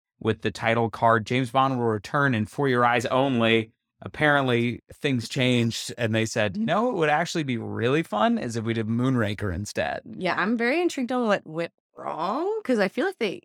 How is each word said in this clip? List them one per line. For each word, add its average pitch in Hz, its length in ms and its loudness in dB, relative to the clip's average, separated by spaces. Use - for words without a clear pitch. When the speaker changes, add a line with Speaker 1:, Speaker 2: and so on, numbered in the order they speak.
Speaker 1:
with 110 220 0
the 110 80 -2
title 113 400 0
card, 113 380 2
"James 123 240 0
Bond 135 260 2
will 120 80 0
return 123 480 0
in 107 140 0
For 143 200 -2
Your 123 160 4
Eyes 120 220 2
Only." 117 680 2
Apparently, 131 800 0
things 123 340 -2
changed, 123 680 0
and 110 200 -2
they 110 100 2
said, 110 320 -2
"You 220 80 -2
know 208 200 0
what 247 100 -2
would 156 140 2
actually 160 340 0
be 127 160 -2
really 110 420 0
fun 220 380 0
is 120 160 -6
if 110 100 -4
we 113 80 0
did 110 140 -2
Moonraker 113 680 0
instead." 85 480 -4
Speaker 2:
Yeah, 170 180 -2
I'm 208 220 0
very 247 240 0
intrigued 269 300 -4
on 247 160 -2
what 202 180 0
went 165 260 -6
wrong, 202 680 -4
'cause 247 160 0
I 190 80 2
feel 247 180 -2
like 381 140 -6
they, 202 260 -4